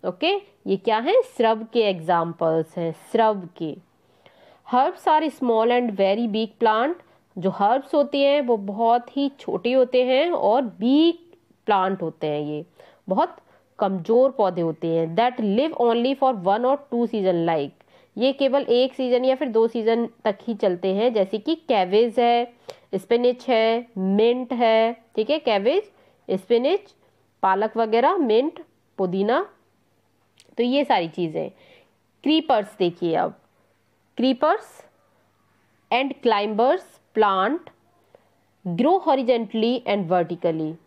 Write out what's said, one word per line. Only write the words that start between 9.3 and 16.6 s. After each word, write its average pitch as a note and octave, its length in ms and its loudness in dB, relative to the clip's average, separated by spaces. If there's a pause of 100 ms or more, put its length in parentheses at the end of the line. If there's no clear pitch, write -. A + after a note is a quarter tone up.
छोटे F#3+ 320 -4
होते B3+ 320 2
हैं C4 260 2
और C4 320 0
बिग B3+ 760 0 (300)
प्लांट F#3+ 360 0
होते D#3+ 240 -6
हैं, D3 140 -2
ये D3+ 240 -8 (440)
बहुत C#4 280 -2 (420)
कमज़ोर G#3+ 520 2
पौधे F#3 300 -2
होते E3 260 -4
हैं। E3 300 -2
That A#3+ 240 0
live A#3 400 0
only A#3+ 380 2
for C4 140 2 (120)
one G#3 200 0